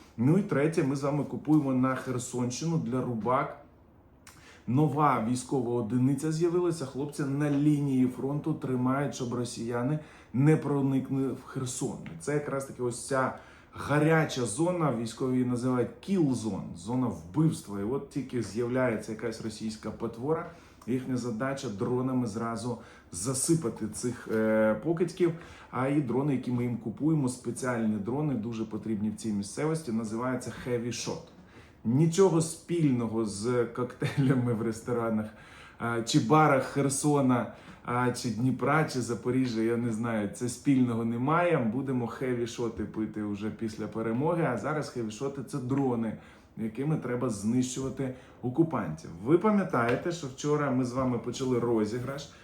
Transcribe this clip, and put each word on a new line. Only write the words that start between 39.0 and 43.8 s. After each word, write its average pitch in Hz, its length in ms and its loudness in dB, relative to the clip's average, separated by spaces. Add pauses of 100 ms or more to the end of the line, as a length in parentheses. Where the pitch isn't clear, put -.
Запоріжжя, 120 600 0
я 113 160 2
не 120 160 0
знаю, 110 420 -2
це 123 140 -4
спільного 120 560 2
немає. 151 540 2
Будемо 123 480 0
хеві 120 400 -2
шоти 113 380 -4
пити 107 380 -4
вже 104 280 -4
після 107 360 -6